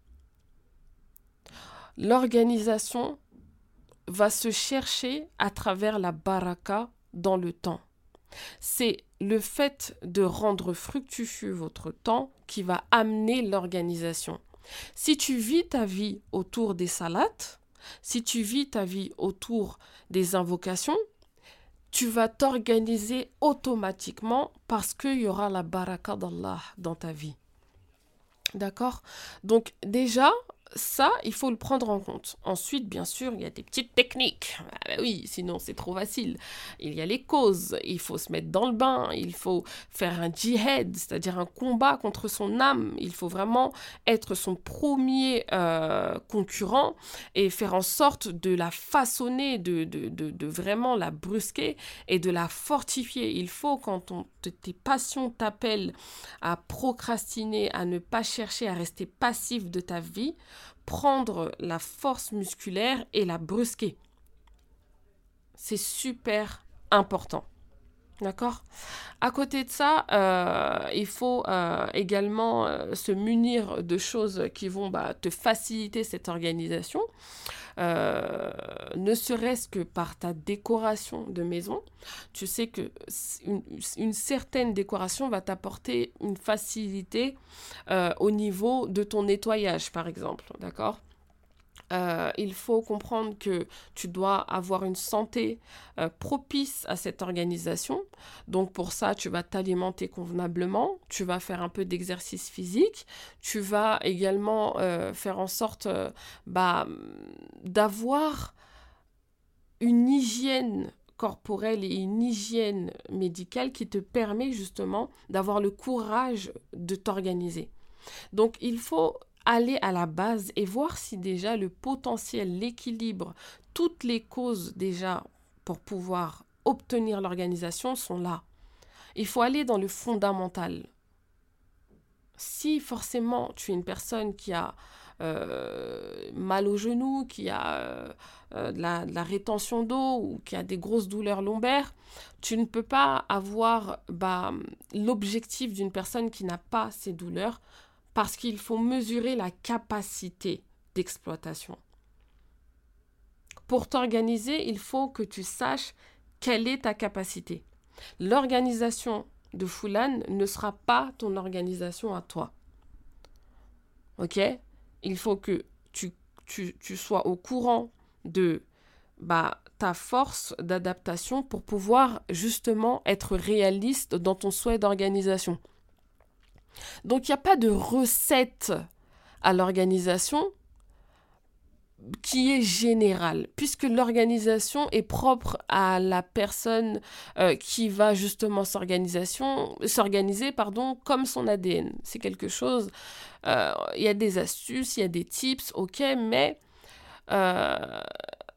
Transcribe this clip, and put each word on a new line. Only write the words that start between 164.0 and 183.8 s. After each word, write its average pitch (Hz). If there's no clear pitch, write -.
Ok ? 180
Il 190
faut 196
que 196
tu, 180
tu, 180
tu 190
sois -
au 180
courant 240
de, 170
bah, 165
ta 180
force -
d'adaptation 180
pour 214
pouvoir 226
justement 220
être 196
réaliste 196
dans 180
ton 196
souhait 226
d'organisation. 196
Donc, 262
il -
n'y -
a 277
pas 370
de 233
recette 247
à 190
l'organisation 185
qui 254
est 269
générale, 190
puisque -